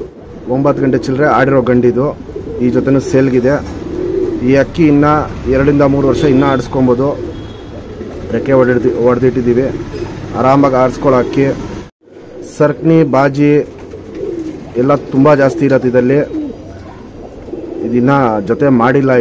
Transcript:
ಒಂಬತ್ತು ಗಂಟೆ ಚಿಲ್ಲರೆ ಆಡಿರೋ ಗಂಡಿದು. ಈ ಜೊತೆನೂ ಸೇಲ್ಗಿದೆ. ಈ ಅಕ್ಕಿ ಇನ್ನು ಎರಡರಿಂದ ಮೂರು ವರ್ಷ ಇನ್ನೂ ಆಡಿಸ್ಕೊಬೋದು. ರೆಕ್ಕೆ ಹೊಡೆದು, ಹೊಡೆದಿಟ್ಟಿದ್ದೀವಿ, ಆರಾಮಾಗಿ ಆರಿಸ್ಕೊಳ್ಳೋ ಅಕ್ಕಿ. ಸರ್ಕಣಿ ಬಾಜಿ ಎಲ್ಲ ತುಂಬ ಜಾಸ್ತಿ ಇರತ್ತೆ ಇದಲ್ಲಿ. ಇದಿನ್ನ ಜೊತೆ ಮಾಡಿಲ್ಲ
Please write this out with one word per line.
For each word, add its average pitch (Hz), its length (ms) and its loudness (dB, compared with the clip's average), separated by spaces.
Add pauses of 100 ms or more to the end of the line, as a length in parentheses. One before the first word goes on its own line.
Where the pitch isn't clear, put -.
(540)
ಒಂಬತ್ತು 139 300 0
ಗಂಟೆ 131 220 2
ಚಿಲ್ಲರೆ 135 200 0 (120)
ಆಡಿರೋ 135 220 2 (100)
ಗಂಡಿದು. 123 360 2 (580)
ಈ 123 120 2
ಜೊತೆನೂ 131 240 2 (100)
ಸೇಲ್ಗಿದೆ. 131 440 2 (920)
ಈ 131 40 4 (100)
ಅಕ್ಕಿ 165 300 -2
ಇನ್ನು 147 200 4 (420)
ಎರಡರಿಂದ 143 300 4 (100)
ಮೂರು 139 160 2
ವರ್ಷ 120 120 0 (120)
ಇನ್ನೂ 139 180 4
ಆಡಿಸ್ಕೊಬೋದು. 127 560 0 (1300)
ರೆಕ್ಕೆ 131 240 0
ಹೊಡೆದು, 123 320 2 (140)
ಹೊಡೆದಿಟ್ಟಿದ್ದೀವಿ, 123 600 2 (720)
ಆರಾಮಾಗಿ 135 420 4
ಆರಿಸ್ಕೊಳ್ಳೋ 127 440 2
ಅಕ್ಕಿ. 139 220 0 (1120)
ಸರ್ಕಣಿ 156 420 2 (160)
ಬಾಜಿ 143 380 2 (1300)
ಎಲ್ಲ 135 120 2 (200)
ತುಂಬ 135 160 4 (120)
ಜಾಸ್ತಿ 131 280 0
ಇರತ್ತೆ 131 240 2
ಇದಲ್ಲಿ. 127 260 2 (1700)
ಇದಿನ್ನ 120 240 2 (400)
ಜೊತೆ 117 160 0 (160)
ಮಾಡಿಲ್ಲ 135 380 2